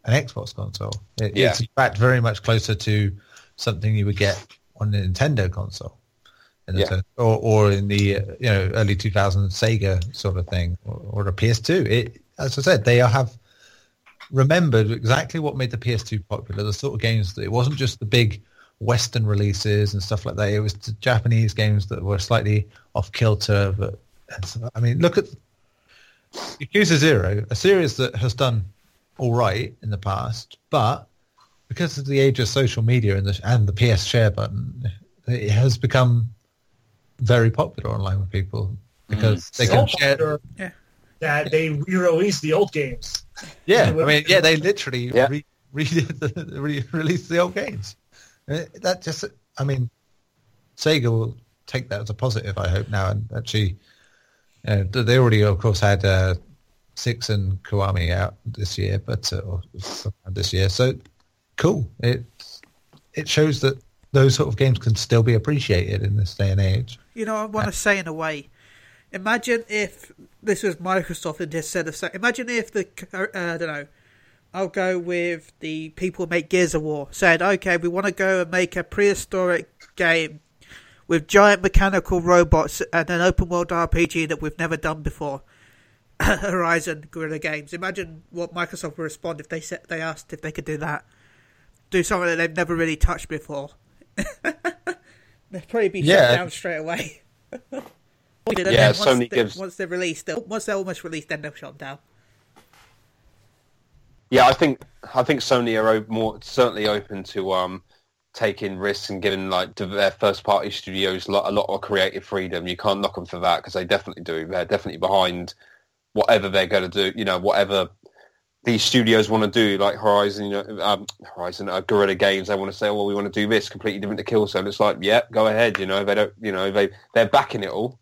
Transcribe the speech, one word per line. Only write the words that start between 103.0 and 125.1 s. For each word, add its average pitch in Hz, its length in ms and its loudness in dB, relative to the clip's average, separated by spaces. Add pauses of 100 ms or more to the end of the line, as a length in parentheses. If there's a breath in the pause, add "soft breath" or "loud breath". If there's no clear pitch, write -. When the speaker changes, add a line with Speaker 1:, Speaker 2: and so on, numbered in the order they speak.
Speaker 2:
Yeah, 156 160 8
I 131 60 6
think, 143 280 2 (340)
I 127 80 2
think 135 180 0
Sony 117 400 2
are 110 80 4
o-, 110 200 2
more 110 340 -2
certainly 107 460 0
open 101 360 -4
to, 95 280 -6
um, 92 300 -2 (500)
taking 101 460 -4
risks 101 320 -4
and 95 100 -8
giving, 95 300 -2
like, 92 260 -2
to 101 100 -6
their 98 260 2
first - 320 0
party 98 260 0
studios 95 580 -4
lo-, 98 160 0
a 92 80 -2
lot 104 160 0
of 98 120 -4
creative 95 440 -2
freedom. 90 420 -6
You 90 100 -6
can't 101 240 -2
knock 98 180 -4
'em 87 80 -12
for 90 140 -12
that 87 220 0
'cause 92 100 -16
they 92 120 -4
definitely 92 380 -2
do. 80 240 -6
They're 90 180 -4
definitely 82 340 -4
behind 92 560 0 (600 soft breath)
whatever 104 340 2
they're 95 180 0
gonna 92 220 0
do. 95 280 -2
You 110 80 -4
know, 92 140 0
whatever 95 500 0 (760 soft breath)
these 117 180 0
studios 110 460 4
wanna 110 200 2
do, 104 300 2
like 98 180 0
Horizon, 104 500 0
you 101 40 -6 (120)
know, 104 200 -12
um, 101 240 0 (300)
Horizon, 90 320 -8
uh, 92 140 -4
Guerrilla 101 340 2
Games. 98 320 0
They 104 80 -2
wanna 98 160 -4
say, 104 160 -4
"Oh, 104 60 0
well, 101 120 -2
we 101 80 -2
wanna 101 160 -4
do 104 180 -2
this 107 200 0
completely 101 320 -6
different 101 180 -6
to 101 60 -10
Killzone." 101 420 0
It's 98 140 -8
like, 104 200 2
"Yeah, 107 220 2 (100)